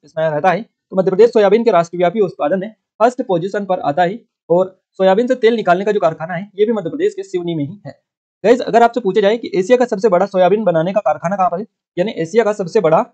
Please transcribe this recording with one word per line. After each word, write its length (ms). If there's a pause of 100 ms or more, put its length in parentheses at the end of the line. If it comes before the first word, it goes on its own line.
इसमें 200
रहता 260
है। 100
तो 340
मध्य 160
प्रदेश 200
सोयाबीन 320
के 80
राष्ट्रव्यापी 500
उत्पादन 380
में 140 (260)
फर्स्ट 240
पोजीशन 420
पर 160
आता 220
है, 160 (300)
और 300 (140)
सोयाबीन 340
से 100
तेल 180
निकालने 300
का 60
जो 80
कारखाना 340
है 220
ये 100
भी 80
मध्य 160
प्रदेश 240
के 100
सिवनी 320
में 80
ही 220
है। 160 (420)
गाइस, 180
अगर 220
आपसे 160
पूछा 220
जाए 160
कि 180
एशिया 220
का 80
सबसे 240
बड़ा 160
सोयाबीन 380
बनाने 300
का 80
कारखाना 340
कहाँ 140
पर 100
है, 60 (320)
यानी 160
एशिया 300
का 100
सबसे 280
बड़ा 320